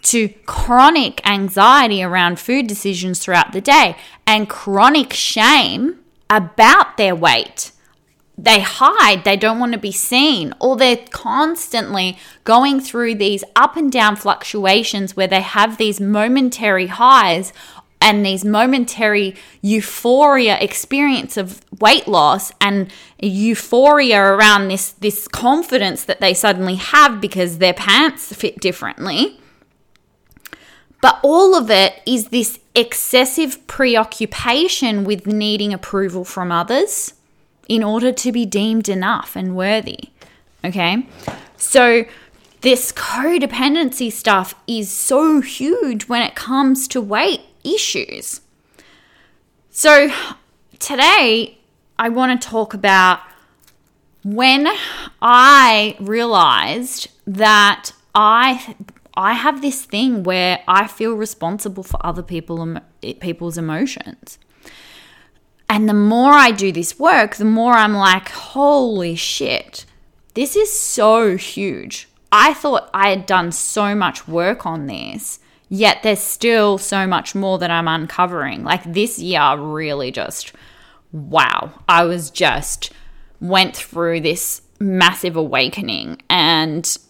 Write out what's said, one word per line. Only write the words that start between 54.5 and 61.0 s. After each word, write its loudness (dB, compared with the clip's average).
I 6
realized 0
that 2
I, 2
I 0
have -2
this -6
thing -2
where -2
I 2
feel -6